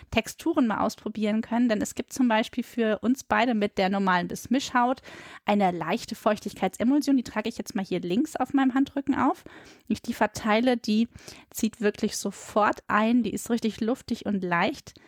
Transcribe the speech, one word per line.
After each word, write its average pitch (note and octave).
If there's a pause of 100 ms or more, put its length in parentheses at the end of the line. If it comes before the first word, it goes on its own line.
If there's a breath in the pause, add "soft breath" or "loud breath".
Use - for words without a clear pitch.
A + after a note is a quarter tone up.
(100)
Texturen C#4+
mal G#3
ausprobieren G#3+
können. A#3
Denn G#3+
es -
gibt -
zum B3+
Beispiel A3+
für G#3+
uns B3
beide A3+
mit G#3
der F#3+
normalen F#3+
bis -
Mischhaut B3+ (420 loud breath)
eine G3+
leichte F3
Feuchtigkeitsemulsion. A3+
Die A#3+
trage G#3+
ich A#3
jetzt -
mal G3
hier F3+
links F#3+
auf -
meinem C4+
Handrücken C#4
auf. C#4 (420 loud breath)
Ich -
die A#3
verteile, A3+
die A3 (440 loud breath)
zieht -
wirklich G#3
sofort -
ein. A3+
Die G#3
ist -
richtig A3+
luftig A#3
und G3
leicht. F3+ (120)